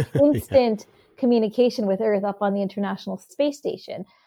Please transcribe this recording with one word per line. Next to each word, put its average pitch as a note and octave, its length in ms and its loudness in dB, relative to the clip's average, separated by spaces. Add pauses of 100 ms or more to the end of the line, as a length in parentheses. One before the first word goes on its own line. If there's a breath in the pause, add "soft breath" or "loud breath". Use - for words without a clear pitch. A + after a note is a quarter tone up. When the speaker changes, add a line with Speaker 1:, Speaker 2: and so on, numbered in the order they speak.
(140)
Speaker 1:
Yeah. C4+ 80 4
Speaker 2:
instant B3+ 640 2 (320 soft breath)
communication A#3+ 680 0
with F#3+ 140 0
Earth G#3 240 0
up G3+ 160 -6
on G3+ 140 0
the G3+ 80 -2
International F#3+ 560 -6
Space C#4+ 400 -4
Station. - 480 -10 (200 soft breath)